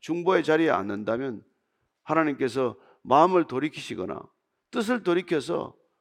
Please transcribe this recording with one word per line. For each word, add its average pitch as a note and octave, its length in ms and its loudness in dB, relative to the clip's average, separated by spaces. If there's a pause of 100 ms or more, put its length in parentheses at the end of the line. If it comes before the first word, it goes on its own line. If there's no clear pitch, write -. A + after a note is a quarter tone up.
중보의 F3 420 0
자리에 D#3 280 2
앉는다면 G#2 720 -4 (600)
하나님께서 C3+ 760 0 (240)
마음을 E3 440 4
돌이키시거나 B2+ 760 -8 (500)
뜻을 A#3 320 -4
돌이켜서 E3+ 720 -4 (260)